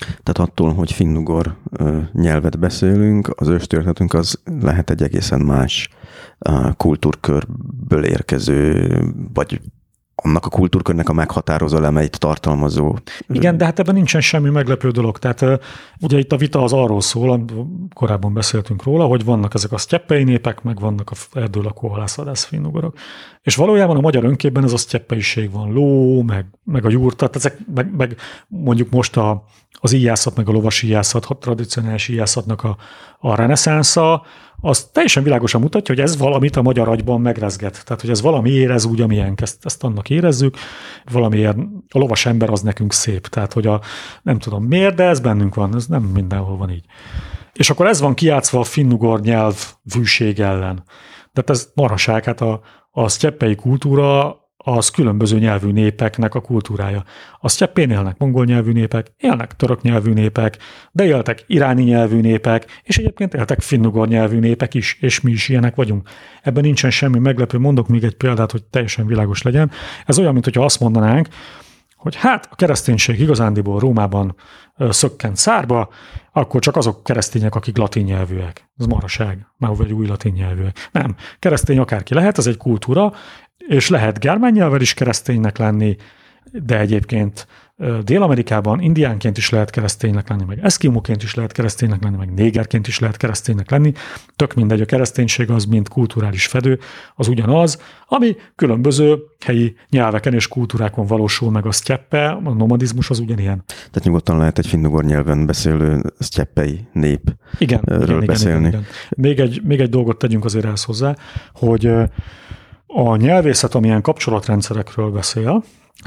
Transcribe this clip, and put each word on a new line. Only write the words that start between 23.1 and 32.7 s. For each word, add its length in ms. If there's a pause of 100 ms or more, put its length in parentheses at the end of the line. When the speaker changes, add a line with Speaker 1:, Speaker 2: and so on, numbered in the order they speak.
Speaker 2:
És 140
valójában 400
a 40
magyar 240
önképben 400
ez 80
a 40
sztyeppeiség 720
van, 220
ló, 500
meg, 240 (180)
meg 200
a 60
jurt, 260
tehát 200
ezek, 220 (160)
meg, 220
meg 200 (320)
mondjuk 420
most 260
a, 280 (360)
az 120
íjászat, 440
meg 120
a 40
lovas 300
íjászat, 420
ha-, 140
tradicionális 680
íjászatnak 560
a, 120 (420)